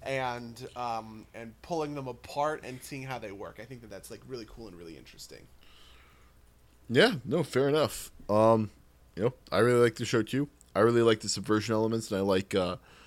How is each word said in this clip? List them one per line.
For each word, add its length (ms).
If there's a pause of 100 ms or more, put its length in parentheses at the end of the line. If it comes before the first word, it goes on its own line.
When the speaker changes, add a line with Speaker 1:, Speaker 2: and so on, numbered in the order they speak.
Speaker 1:
and, 720
um, 580
and 280
pulling 320
them 140
apart 560
and 180
seeing 200
how 160
they 140
work. 280
I 40
think 180
that 80
that's, 200
like, 160
really 220
cool 200
and 80
really 200
interesting. 500 (1400)
Speaker 2:
Yeah, 360
no, 180
fair 260
enough. 420 (180)
Um, 420 (460)
you 80
know, 100 (180)
I 60
really 220
like 140
the 100
show 180
too. 260 (260)
I 60
really 220
like 180
the 80
subversion 460
elements, 360
and 80
I 40
like, 320
uh, 220 (300)